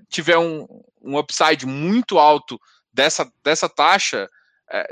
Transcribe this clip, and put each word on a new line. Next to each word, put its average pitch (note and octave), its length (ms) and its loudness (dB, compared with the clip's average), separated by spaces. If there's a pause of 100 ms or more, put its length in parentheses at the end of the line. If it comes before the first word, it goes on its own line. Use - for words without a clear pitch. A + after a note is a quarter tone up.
tiver E3 300 0
um, E3 280 -4 (360)
um C#3 160 -4
upside D3+ 480 0
muito F3 500 -2
alto D3 420 4 (340)
dessa, C3+ 380 0 (140)
dessa D#3+ 240 -2
taxa, D3+ 600 0 (400)
é, - 220 -8